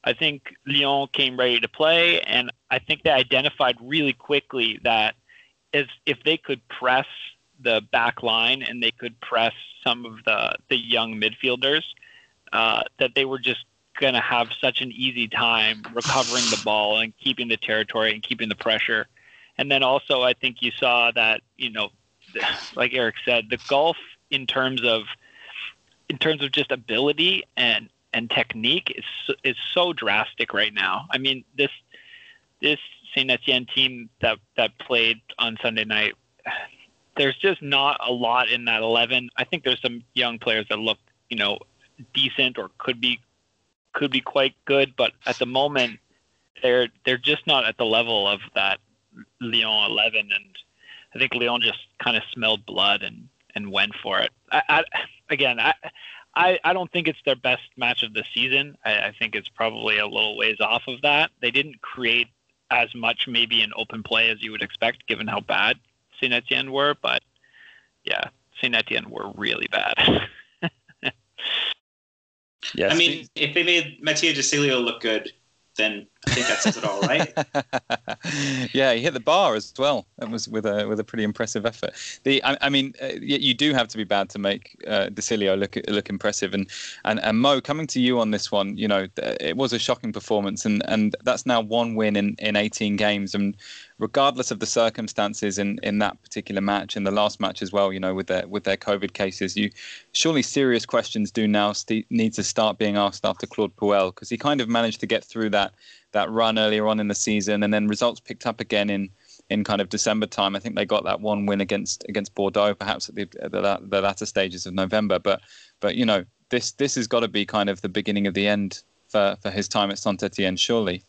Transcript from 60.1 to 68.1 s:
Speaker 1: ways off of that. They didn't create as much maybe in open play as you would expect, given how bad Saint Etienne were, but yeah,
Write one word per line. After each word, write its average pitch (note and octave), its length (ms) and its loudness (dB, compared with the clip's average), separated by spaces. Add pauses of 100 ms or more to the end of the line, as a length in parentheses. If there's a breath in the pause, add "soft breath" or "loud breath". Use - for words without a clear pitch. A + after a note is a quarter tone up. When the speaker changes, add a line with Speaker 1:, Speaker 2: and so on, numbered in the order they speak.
Speaker 1:
ways A2 240 0
off A2 280 0
of B2+ 160 -10
that. D3 260 4 (140)
They A#2+ 80 0
didn't C#3 300 -2
create A#2+ 480 0 (420)
as A#2+ 240 0
much A#2 320 -2
maybe A#2 340 0
in G#2 140 0
open A2 260 -8
play A2+ 300 2
as G#2+ 100 -6
you A2 100 -8
would G2+ 120 -6
expect, - 420 -4
given A2 220 -4
how A2+ 140 -4
bad G#2+ 360 0 (420)
Saint B2 140 -2
Etienne C3 380 -2
were, C#3+ 300 2
but - 200 0 (800 soft breath)
yeah, - 200 -2 (360)